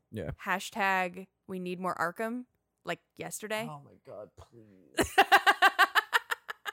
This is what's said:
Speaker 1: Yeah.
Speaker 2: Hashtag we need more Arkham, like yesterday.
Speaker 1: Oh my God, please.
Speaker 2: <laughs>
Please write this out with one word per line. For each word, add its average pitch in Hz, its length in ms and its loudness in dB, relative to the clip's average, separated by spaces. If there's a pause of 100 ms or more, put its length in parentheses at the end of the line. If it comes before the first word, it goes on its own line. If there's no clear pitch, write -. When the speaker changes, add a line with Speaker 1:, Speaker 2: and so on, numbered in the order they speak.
(100)
Speaker 1:
Yeah. 82 200 -6 (140)
Speaker 2:
Hashtag 190 840 -2 (220)
we 185 100 -8
need 180 220 -6
more 185 160 -2
Arkham, 226 480 -4 (400)
like 175 160 -6 (160)
yesterday. 214 520 -8
Speaker 1:
Oh 147 160 -14
my 107 120 -20 (100)
God, 104 300 -16
please. 104 580 -20 (240)
Speaker 2:
<laughs> 381 60 8 (1500)